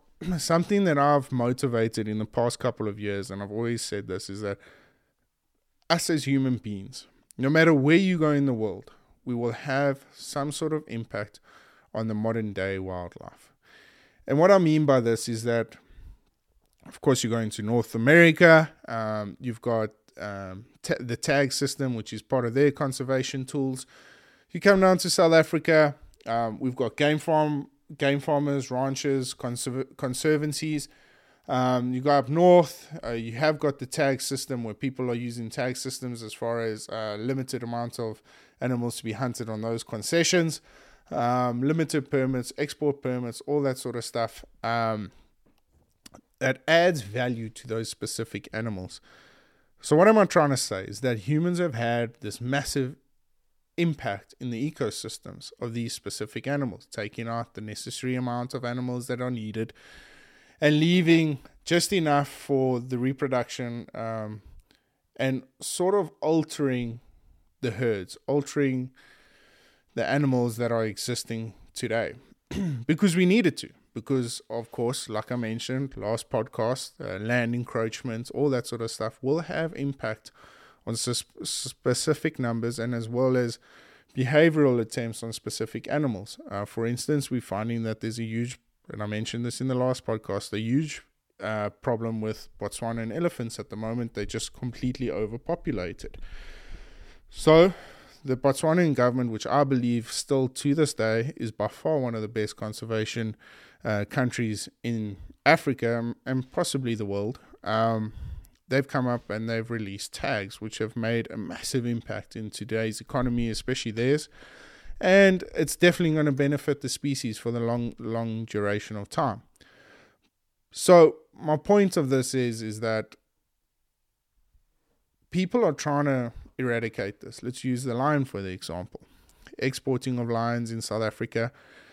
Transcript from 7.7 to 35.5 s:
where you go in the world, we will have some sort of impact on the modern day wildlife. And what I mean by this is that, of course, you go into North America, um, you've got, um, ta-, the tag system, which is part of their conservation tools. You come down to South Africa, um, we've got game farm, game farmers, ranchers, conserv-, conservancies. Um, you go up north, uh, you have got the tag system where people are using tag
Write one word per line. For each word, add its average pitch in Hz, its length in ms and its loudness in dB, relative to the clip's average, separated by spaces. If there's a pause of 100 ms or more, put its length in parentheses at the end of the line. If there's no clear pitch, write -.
where 147 240 6
you 185 220 4
go 151 120 4
in 143 160 4
the 131 80 2
world, 104 380 -6 (320)
we 127 100 -4
will 117 180 -2
have 139 600 -2
some 143 400 -6
sort 156 200 -2
of 151 160 -4
impact 110 520 -8 (540)
on 113 140 -2
the 110 60 -2
modern 110 380 -2
day 98 260 -2
wildlife. 92 760 -10 (720)
And 139 120 2
what 175 120 8
I 196 80 10
mean 156 280 6
by 135 140 8
this 113 280 0
is 113 160 -4
that, 117 320 0 (1080)
of - 140 -20
course, 135 220 4
you 113 80 -2
go 117 80 0
into 110 240 -4
North 113 320 0
America, 160 760 8 (180)
um, 107 520 -4
you've 117 220 -8
got, 113 280 0 (280)
um, 98 480 -10 (160)
ta-, - 160 -2
the 117 180 -6
tag 139 360 2
system, 135 420 -2
which 110 180 -8
is 107 100 -10
part 127 240 0
of 117 80 -4
their 143 160 6
conservation 131 720 -2
tools. 131 420 -4 (640)
You 170 100 -8
come 196 200 8
down 185 180 8
to 180 120 -2
South 165 220 6
Africa, 156 640 6 (320)
um, 113 320 -2
we've 127 180 -2
got 120 200 -2
game 151 220 4
farm, 151 500 0 (300)
game 143 220 2
farmers, 143 500 0
ranchers, 135 640 0
conserv-, 123 640 -6
conservancies. 151 920 -2 (600)
Um, 127 440 2
you 127 80 -2
go 139 100 4
up 139 180 4
north, 175 640 6 (120)
uh, 113 80 -6
you 117 200 -6
have 151 280 2
got 143 180 0
the 123 80 -8
tag 139 340 0
system 127 440 -6
where 110 100 -8
people 127 360 -4
are 120 40 0
using 120 340 -6
tag 127 280 -4